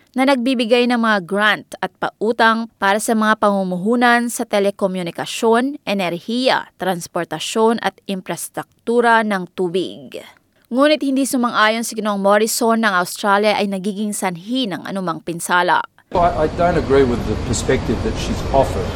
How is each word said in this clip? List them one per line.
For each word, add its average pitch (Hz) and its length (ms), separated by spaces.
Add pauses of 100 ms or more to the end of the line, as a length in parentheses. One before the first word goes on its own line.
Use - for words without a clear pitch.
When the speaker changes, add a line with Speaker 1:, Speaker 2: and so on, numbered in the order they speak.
(180)
Speaker 1:
na 262 80
nagbibigay 247 640
ng 247 80
mga 220 280
grant 196 520
at - 200
pautang 226 800
para 196 240
sa 240 160
mga 214 200
pamumuhunan 220 920
sa 226 160
telekomunikasyon, 202 1400
enerhiya, 196 920
transportasyon 180 1040
at - 160 (120)
infrastruktura 226 1120
ng 196 240 (120)
tubig. 165 640 (520)
Ngunit 294 320
hindi 269 160
sumang-ayon 233 640
si - 80
Ginoong 208 240
Morrison 220 640
na 208 120
ang 180 120
Australia 208 480
ay 202 160
nagiging 196 400
sanhi 202 560
ng 170 200
anumang 170 360
pinsala. 175 640 (280)
Speaker 2:
I, 170 320
I - 20 (100)
don't 170 200
agree 135 240
with 120 240
the 107 80 (160)
perspective 123 560
that 113 80
she's - 240 (160)
offered 123 420